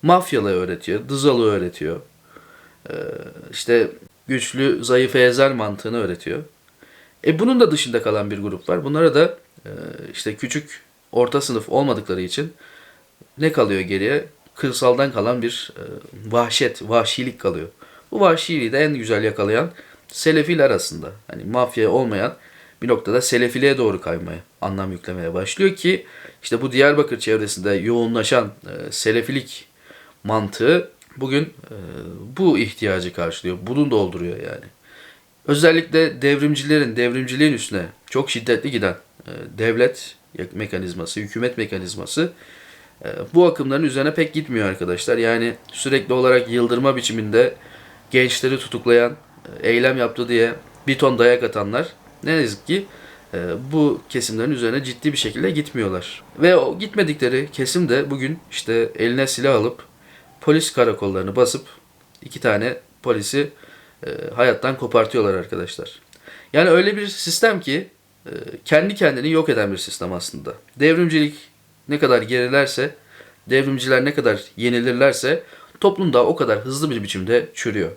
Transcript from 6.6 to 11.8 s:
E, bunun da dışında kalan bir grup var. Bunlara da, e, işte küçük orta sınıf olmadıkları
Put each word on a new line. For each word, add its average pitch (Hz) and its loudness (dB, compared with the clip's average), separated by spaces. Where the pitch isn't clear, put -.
E, 160 2
bunun 247 4
da 214 6
dışında 120 -2
kalan 104 -2
bir 101 -6
grup 98 -8
var. 90 0
Bunlara 151 2
da, 165 4
e, 104 -16
işte 110 -6
küçük 143 -8
orta 123 2
sınıf 117 -4
olmadıkları 107 0